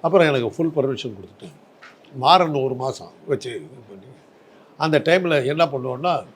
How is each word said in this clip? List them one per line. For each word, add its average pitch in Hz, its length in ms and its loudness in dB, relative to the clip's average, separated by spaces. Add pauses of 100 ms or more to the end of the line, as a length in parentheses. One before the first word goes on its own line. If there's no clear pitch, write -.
அப்புறம் 170 280 4
எனக்கு 123 220 0
ஃபுல் 165 260 -2
பர்மிஷன் 131 380 -4
கொடுத்துட்டாங்க. - 640 -20 (340)
மாறன் 156 400 4
ஒரு 131 200 -2
மாசம் 127 360 -8 (160)
வச்சு 131 240 -4
இது 110 160 -12 (220)
பண்ணி, 98 160 -20 (720)
அந்த 156 220 2
டைம்ல 160 480 2
என்ன 156 200 2
பண்ணுவோன்னா 135 580 -4 (120)